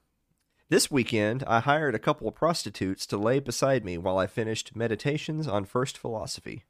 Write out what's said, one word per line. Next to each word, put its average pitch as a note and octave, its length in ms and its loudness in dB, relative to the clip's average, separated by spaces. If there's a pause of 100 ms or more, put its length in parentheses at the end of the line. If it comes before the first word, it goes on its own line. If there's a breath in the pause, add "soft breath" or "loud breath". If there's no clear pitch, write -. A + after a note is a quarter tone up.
(680)
this E3 220 4
weekend A#2 560 2
I A2+ 140 4
hired C#3+ 340 2
a - 40 -4
couple D3 280 -2
of G#2 80 -4
prostitutes G#2+ 720 -2
to G#2+ 100 -4
lay A#2 220 2
beside C3+ 460 0
me F2 120 -4
while F#2 200 0
I F#2 100 2
finished A2 480 -4
Meditations D3 720 -2
on G#2 160 0
First B2+ 340 -4
Philosophy. - 720 -8